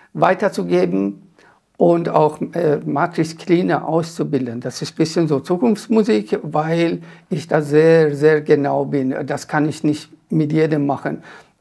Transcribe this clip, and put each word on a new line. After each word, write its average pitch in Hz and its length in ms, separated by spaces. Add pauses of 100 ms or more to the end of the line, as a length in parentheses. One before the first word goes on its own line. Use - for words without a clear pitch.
(140)
weiterzugeben 175 1080 (560)
und 170 320
auch, 151 320 (120)
äh, 160 320
Matrix 160 520
Cleaner 175 520
auszubilden. 147 720
Das 127 200
ist - 120
ein - 40
bisschen 160 320
so 139 120
Zukunftsmusik, 208 1000
weil 165 580 (300)
ich 160 180
da 156 140
sehr, 156 520
sehr 151 280
genau 143 420
bin. 135 280 (140)
Das 143 220
kann 151 200
ich - 140
nicht 151 260 (220)
mit 156 220
jedem 156 340
machen. 143 360 (380)